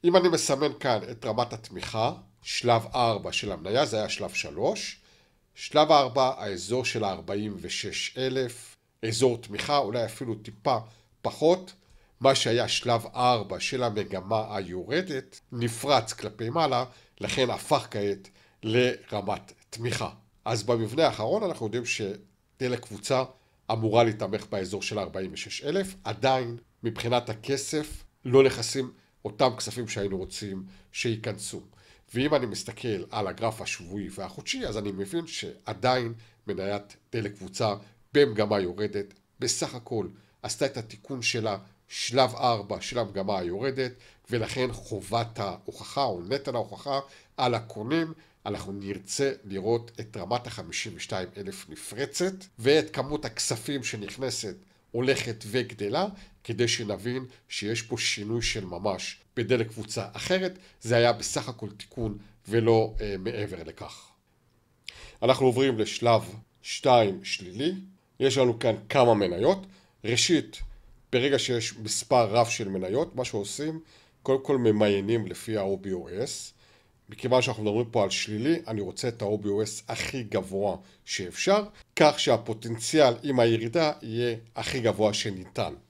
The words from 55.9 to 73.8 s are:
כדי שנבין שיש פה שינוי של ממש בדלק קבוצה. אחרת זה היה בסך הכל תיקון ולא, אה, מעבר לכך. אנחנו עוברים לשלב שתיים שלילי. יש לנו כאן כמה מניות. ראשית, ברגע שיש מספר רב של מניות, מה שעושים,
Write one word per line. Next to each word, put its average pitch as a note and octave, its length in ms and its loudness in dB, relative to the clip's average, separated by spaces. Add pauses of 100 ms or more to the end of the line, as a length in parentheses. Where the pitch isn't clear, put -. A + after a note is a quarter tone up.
כדי A#2+ 240 0
שנבין A#2 580 -4 (220)
שיש A2+ 340 -4
פה - 160 -6
שינוי A2 440 -2
של G#2+ 220 -2
ממש F#2 560 -4 (160)
בדלק A#2 320 2
קבוצה. G#2 440 -8
אחרת F#3 460 -2 (220)
זה A#2 160 2
היה A#2+ 160 8
בסך A#2+ 360 -4
הכל A2+ 220 -10
תיקון G#2+ 480 -8 (300)
ולא, A2+ 520 6
אה, G#2 180 -2
מעבר G2 480 -6
לכך. - 420 -14 (1120)
אנחנו B2+ 240 6
עוברים B2+ 320 4
לשלב A2 560 2 (280)
שתיים G#2+ 640 4
שלילי. A2 500 -4 (460)
יש C3+ 180 4
לנו A#2+ 200 4
כאן A#2 160 2 (140)
כמה A#2+ 260 8
מניות. G#2 520 2 (380)
ראשית, C3 540 2 (540)
ברגע C3 260 4
שיש A#2 380 -2
מספר A2 540 2
רב A2+ 180 6
של G#2 200 -4
מניות, G2 480 -2
מה B2+ 80 -2
שעושים, D3 560 -4 (420)